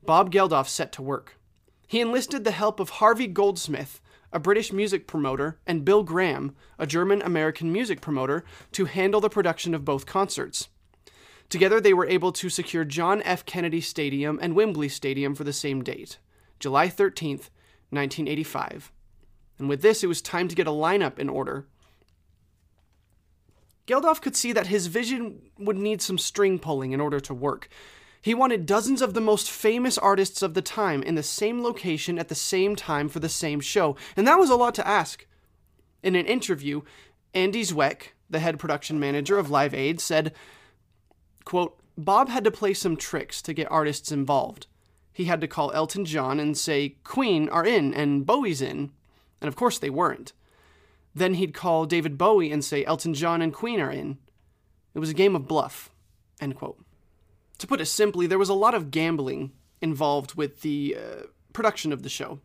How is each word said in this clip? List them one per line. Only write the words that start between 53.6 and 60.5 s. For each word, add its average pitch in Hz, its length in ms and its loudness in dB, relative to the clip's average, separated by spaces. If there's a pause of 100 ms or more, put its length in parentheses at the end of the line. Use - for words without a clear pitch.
are 139 100 -2
in.' 139 280 -8 (760)
It 147 60 -6
was 156 100 -2
a 160 40 -4
game 185 240 4
of 135 100 -6
bluff," - 420 -2 (520)
end 135 160 -6
quote. - 260 -12 (760)
To - 80 -10
put 277 140 0
it 156 60 -4
simply, 196 380 2
there 185 140 2
was 196 80 4
a 196 60 2
lot 214 200 4
of 165 180 -2
gambling 147 600 -2 (300)
involved 147 540 0
with 147 260 -4